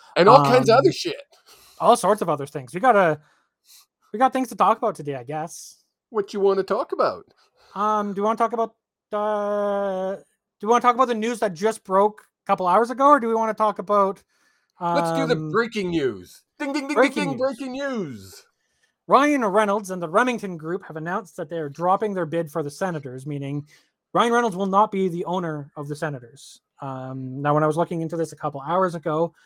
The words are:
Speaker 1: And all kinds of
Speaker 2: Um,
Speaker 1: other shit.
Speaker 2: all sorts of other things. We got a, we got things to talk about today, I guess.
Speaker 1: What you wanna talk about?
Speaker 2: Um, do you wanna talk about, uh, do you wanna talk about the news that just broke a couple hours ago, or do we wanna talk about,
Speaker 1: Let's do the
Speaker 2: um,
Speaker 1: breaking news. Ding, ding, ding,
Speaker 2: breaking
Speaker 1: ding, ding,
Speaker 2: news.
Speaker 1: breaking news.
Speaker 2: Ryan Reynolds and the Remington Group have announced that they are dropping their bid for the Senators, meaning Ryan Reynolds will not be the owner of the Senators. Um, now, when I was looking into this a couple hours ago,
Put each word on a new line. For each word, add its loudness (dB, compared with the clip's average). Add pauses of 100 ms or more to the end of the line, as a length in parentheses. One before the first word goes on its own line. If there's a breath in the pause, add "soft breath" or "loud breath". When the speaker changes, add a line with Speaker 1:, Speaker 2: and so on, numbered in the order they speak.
(140)
Speaker 1:
And 6
all 10
kinds 4
of 6
Speaker 2:
Um, 6
Speaker 1:
other 4
shit. -8 (580 soft breath)
Speaker 2:
all 6
sorts 2
of -4
other -2
things. -10
We -8
got 4
a, 4 (920 soft breath)
we -6
got 4
things -2
to -14
talk 4
about -2
today, -8
I -12
guess. -12 (240)
Speaker 1:
What -4
you -6
wanna 4
talk -4
about? 0 (480)
Speaker 2:
Um, -2
do -4
you 0
wanna 0
talk 0
about, -2 (380)
uh, -2
do -16 (400)
you -2
wanna 6
talk 4
about 2
the -2
news -4
that 0
just -2
broke 2
a -20
couple 0
hours 4
ago, 2
or 8
do -2
we 0
wanna -2
talk -2
about, 0 (580)
Speaker 1:
Let's 0
do 0
the 0
Speaker 2:
um, -6
Speaker 1:
breaking -2
news. -4 (160)
Ding, -6
ding, -4
ding, -4
Speaker 2:
breaking 4
Speaker 1:
ding, -2
ding, -8
Speaker 2:
news. -2
Speaker 1:
breaking -10
news. -8 (600)
Speaker 2:
Ryan 4
Reynolds 0
and -8
the -6
Remington 0
Group -8
have -14
announced -8
that -10
they -6
are -6
dropping 0
their -4
bid -4
for -4
the -8
Senators, -8
meaning -6 (460 soft breath)
Ryan 4
Reynolds 2
will -4
not 4
be 0
the -6
owner -6
of -10
the -8
Senators. -10 (180)
Um, -10
now, 2
when 2
I 4
was 0
looking -2
into -6
this -4
a -18
couple -8
hours 0
ago, -4 (100)